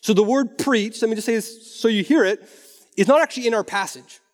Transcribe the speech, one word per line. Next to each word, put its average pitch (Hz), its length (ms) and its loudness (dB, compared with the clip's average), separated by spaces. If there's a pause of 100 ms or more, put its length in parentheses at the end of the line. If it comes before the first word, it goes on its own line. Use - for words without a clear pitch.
So 214 120 0
the 202 100 4
word 247 340 0
preached, 226 440 -2
let 233 60 0
me 220 80 -2
just 214 120 -8
say 233 80 0
this - 440 -10
so - 80 0
you 214 160 0
hear 285 220 4
it, 196 200 -2 (520)
is 196 100 2
not 285 140 6
actually 254 260 -2
in 226 60 0
our 214 100 0
passage. 180 560 -8 (140)